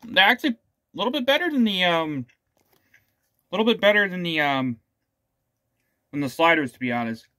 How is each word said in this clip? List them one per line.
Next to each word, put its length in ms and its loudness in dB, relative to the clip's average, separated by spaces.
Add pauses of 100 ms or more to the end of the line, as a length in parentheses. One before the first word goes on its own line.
They're 180 2
actually 260 2
a 60 -4 (380)
little 180 -4
bit 140 -4
better 240 0
than 140 2
the, 200 0
um, 420 0 (460)
a 800 -20
little 120 0
bit 140 0
better 280 4
than 140 -6
the, 180 -2
um, 380 -2 (1300)
than 80 -8
the 80 -4
sliders, 440 0
to 60 -20
be 140 -4
honest. 340 -6 (120)